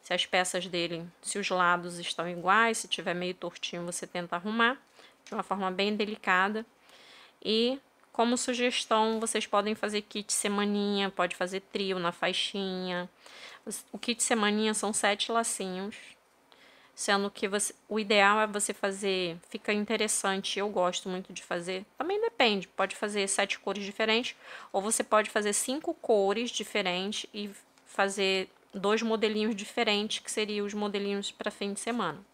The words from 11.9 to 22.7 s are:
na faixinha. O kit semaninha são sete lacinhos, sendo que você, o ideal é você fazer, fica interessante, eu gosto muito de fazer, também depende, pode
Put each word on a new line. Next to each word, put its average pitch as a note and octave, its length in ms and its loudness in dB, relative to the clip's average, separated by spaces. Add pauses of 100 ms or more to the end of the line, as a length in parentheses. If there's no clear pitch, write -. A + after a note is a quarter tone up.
na F3 140 0
faixinha. F#3 960 -2 (840)
O A3 60 -12
kit A#3 240 -4
semaninha G#3+ 520 2
são G#3 200 -2
sete G#3 380 2
lacinhos, G3+ 640 -2 (1000)
sendo G3+ 380 2
que - 160 -4
você, G3+ 260 0 (140)
o G#3+ 120 -2
ideal G#3 400 6
é G#3+ 60 4
você G#3 280 -2
fazer, F#3+ 640 0 (120)
fica G#3+ 240 -4
interessante, G#3 880 0
eu G3+ 100 0
gosto F3+ 400 0
muito F#3 240 -6
de - 80 -12
fazer, F3+ 440 -4 (120)
também F#4 240 -2
depende, A3 460 2
pode - 280 -2